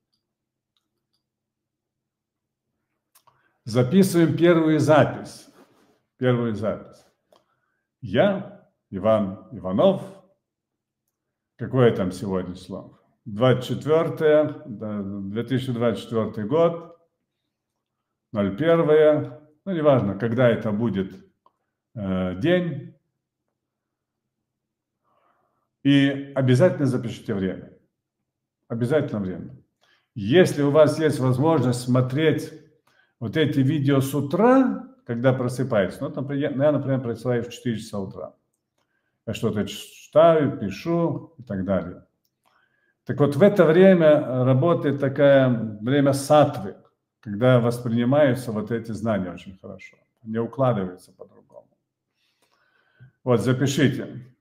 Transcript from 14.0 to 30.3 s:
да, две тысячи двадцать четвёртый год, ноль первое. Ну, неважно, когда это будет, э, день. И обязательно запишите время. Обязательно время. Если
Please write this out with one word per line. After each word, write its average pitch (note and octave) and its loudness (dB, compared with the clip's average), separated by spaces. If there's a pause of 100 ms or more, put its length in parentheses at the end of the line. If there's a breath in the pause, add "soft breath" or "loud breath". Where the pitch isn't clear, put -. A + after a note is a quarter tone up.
да, G#2 -10
две G2+ -8
тысячи B2+ -4
двадцать A#2 -2
четвёртый G#2+ -6
год, E3 -2 (1300)
ноль G2+ -2
первое. D3+ 2 (180)
Ну, G3 -6
неважно, B2+ 2
когда A#2+ 2
это A2 -2
будет, G2+ -4 (800)
э, F#2 -6
день. E3 -2 (3000)
И C#3 2
обязательно C3 2
запишите A2 -6
время. F#2 -6 (920)
Обязательно B2 -4
время. F2+ -10 (520)
Если C#3+ 2